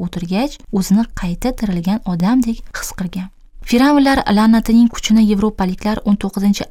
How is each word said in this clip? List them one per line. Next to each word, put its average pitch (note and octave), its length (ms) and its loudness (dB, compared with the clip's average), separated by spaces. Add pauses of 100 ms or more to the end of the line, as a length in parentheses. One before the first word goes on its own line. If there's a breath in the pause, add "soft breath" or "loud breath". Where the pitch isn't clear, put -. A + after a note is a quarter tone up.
o'tirgach, F3+ 500 -4 (180)
o'zini G3 320 2 (160)
qayta F3+ 300 -4 (100)
tirilgan F#3+ 460 -2
odamdek A3+ 520 0 (200)
his - 120 -10 (100)
qilgan. F#3 280 -8 (420)
Fir'avnlar C4+ 500 4 (180)
la'natining A3+ 500 4
kuchini A3 440 2
yevropaliklar G#3 760 -2
o'n G#3 100 2
to'qqizinchi G3+ 560 0